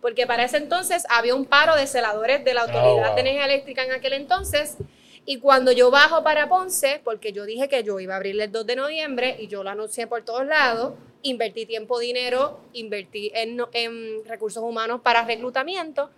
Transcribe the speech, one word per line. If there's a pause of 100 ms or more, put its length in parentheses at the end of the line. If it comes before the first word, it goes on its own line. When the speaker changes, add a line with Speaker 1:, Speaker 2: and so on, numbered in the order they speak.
Speaker 1:
porque
para
ese
entonces
había
un
paro
de
celadores
de
la
Speaker 2:
Oh,
Speaker 1:
Autoridad
Speaker 2:
wow.
Speaker 1:
de
Energía
Eléctrica
en
aquel
entonces, (500)
y
cuando
yo
bajo
para
Ponce,
porque
yo
dije
que
yo
iba
a
abrir
el
dos
de
noviembre
y
yo
lo
anuncié
por
todos
lados, (280)
invertí
tiempo,
dinero, (140)
invertí
en, (120)
en
recursos
humanos
para
reclutamiento